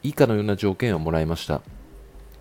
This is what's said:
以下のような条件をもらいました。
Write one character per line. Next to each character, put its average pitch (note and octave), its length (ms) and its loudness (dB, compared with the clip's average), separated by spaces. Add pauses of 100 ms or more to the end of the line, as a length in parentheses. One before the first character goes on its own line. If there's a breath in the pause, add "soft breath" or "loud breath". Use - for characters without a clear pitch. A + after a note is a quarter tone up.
以 C#3+ 100 -2
下 C#3 140 6
の A2+ 80 4
よ G#2+ 60 2
う - 20 0
な G#2 120 0
条 F#2+ 200 0
件 A2+ 200 0
を D#2+ 40 0
も D#2+ 120 -2
ら D#2+ 100 2
い D#2+ 40 0
ま D#2+ 100 -2
し - 120 -8
た。 D2+ 140 -2 (800)